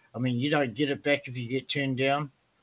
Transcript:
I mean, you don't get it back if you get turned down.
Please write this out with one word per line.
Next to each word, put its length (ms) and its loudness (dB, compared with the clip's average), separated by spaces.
I 60 -6
mean, 180 0
you 120 0
don't 240 2
get 160 0
it 140 -4
back 240 2
if 100 -8
you 100 -4
get 220 -4
turned 280 0
down. 340 0